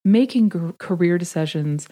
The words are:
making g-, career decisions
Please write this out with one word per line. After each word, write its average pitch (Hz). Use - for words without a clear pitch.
making 220
g-, 175
career 175
decisions 156